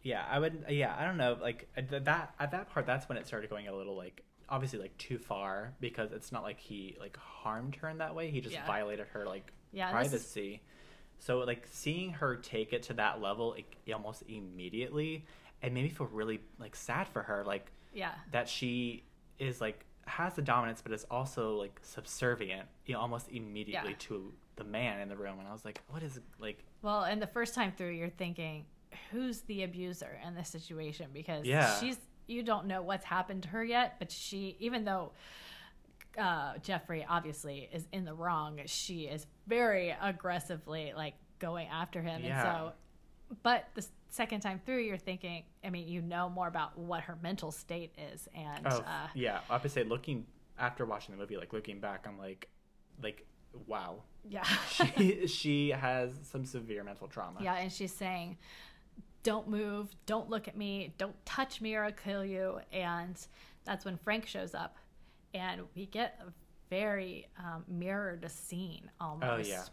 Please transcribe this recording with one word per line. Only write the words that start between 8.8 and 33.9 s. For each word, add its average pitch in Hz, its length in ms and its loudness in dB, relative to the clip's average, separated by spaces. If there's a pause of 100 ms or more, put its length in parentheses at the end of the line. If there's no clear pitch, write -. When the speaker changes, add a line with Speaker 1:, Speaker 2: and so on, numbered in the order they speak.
Speaker 1:
her, 104 180 -4
like, 98 260 -4 (220)
Speaker 2:
Yeah, 190 160 2
and 143 100 6
this 143 140 4
is - 80 2
Speaker 1:
privacy. 101 400 -6 (580)
So, 127 200 2
like, 120 280 0
seeing 175 460 -2
her 139 240 0
take 110 360 0
it 117 100 2
to - 100 -4
that 107 280 4
level, 107 280 2
like, - 260 -8 (180)
almost 107 360 -6
immediately, 113 960 -2 (360)
it 127 120 2
made 123 100 4
me 156 60 4
feel 156 180 -2
really, 107 320 0 (180)
like, 107 180 -12
sad 160 320 0
for 104 160 -2
her, 101 200 0
like, 101 280 -2 (220)
Speaker 2:
Yeah. 185 200 -4 (180)
Speaker 1:
that 120 160 2
she 120 560 0 (360)
is, 131 200 0
like, 107 240 0 (220)
has 180 300 0
the 156 60 0
dominance, 120 400 6
but 113 120 -2
is 107 180 -2
also, 120 440 2
like, 101 280 -2
subservient, 107 840 0 (160)
you 127 80 0
know, 110 80 2
almost 120 280 -2
immediately 107 640 -4
Speaker 2:
Yeah. 104 80 -6
Speaker 1:
to 98 340 -4 (220)
the 110 80 -8
man 104 380 0
in 101 80 -4
the 101 80 -6
room. 98 220 -4
And 98 80 -10
I 101 40 -8
was 110 140 -10
like, 104 240 -10
"What 156 120 -6
is, 131 200 -6 (180)
like" 107 240 -6 (180)
Speaker 2:
Well, 208 220 2
and 208 180 2
the 202 60 0
first 233 280 0
time 196 180 2
through, 180 180 -2
you're 170 180 -2
thinking, 165 560 -4 (460)
"Who's 240 300 0
the 196 220 -2
abuser 180 600 -4
in 175 100 -6
this 170 160 -4
situation?" 156 640 -6
Because 151 340 -2
Speaker 1:
Yeah. 123 340 10
Speaker 2:
she's, 247 200 2 (280)
you 240 140 0
don't 214 260 2
know 185 140 2
what's 185 240 0
happened 185 380 2
to 165 60 -4
her 220 140 0
yet, 240 360 4